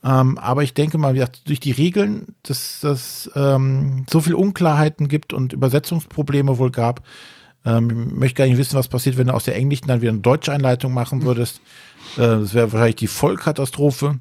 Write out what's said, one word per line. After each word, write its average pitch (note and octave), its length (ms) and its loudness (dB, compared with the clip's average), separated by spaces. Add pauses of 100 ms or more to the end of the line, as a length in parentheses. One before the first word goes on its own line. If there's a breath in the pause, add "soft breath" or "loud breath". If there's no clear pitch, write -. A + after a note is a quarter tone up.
Ähm, C3 360 2
aber C3 260 -2
ich B2+ 100 -4
denke D3+ 240 0
mal, C#3+ 160 2
wie C3 40 0
gesagt, B2+ 320 -4
durch D3 100 -2
die C3+ 140 -2
Regeln, G3+ 600 -2 (100)
dass - 380 -8
das, - 540 -4
ähm, C3+ 720 0
so D#3+ 120 4
viel E3 120 0
Unklarheiten D#3 760 2
gibt D3+ 240 -4
und C3 180 -2
Übersetzungsprobleme C#3 1040 0
wohl B2+ 140 0
gab, A#2+ 340 -2 (600 loud breath)
ähm, A#2 420 0
ich - 80 -6
möchte B2+ 220 0
gar C#3 80 4
nicht B2 120 4
wissen, C3+ 200 0
was B2+ 100 0
passiert, B2+ 300 -2
wenn B2+ 100 2
du B2+ 60 2
aus A2 100 0
der - 140 -2
englischen C3+ 300 -2
dann B2 120 2
wieder A2+ 140 0
eine G#2+ 80 -2
deutsche C#3 320 0
Einleitung B2+ 400 0
machen B2 300 -2
würdest. A#2+ 360 -2 (560 loud breath)
Äh, A#2 240 4
das G#2 140 -4
wäre A#2 180 4
wahrscheinlich A2+ 240 2
die G#2+ 120 -4
Vollkatastrophe. C#3 1120 -2